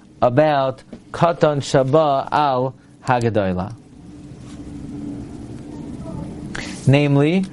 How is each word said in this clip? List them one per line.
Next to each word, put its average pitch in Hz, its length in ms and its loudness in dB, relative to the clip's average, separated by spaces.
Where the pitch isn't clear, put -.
about 135 600 2
Katan 160 460 2
Shaba 139 720 2
al 131 440 2
Hagadola. 104 720 0
Namely, 147 640 4